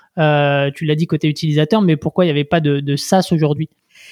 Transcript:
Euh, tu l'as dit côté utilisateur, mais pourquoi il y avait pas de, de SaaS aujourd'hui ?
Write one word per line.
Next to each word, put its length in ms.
Euh, 580
tu 100
l'as 100
dit 120
côté 200
utilisateur, 540
mais 160
pourquoi 280
il 20
y 40
avait 140
pas 140
de, 220
de 140
SaaS 360
aujourd'hui ? 380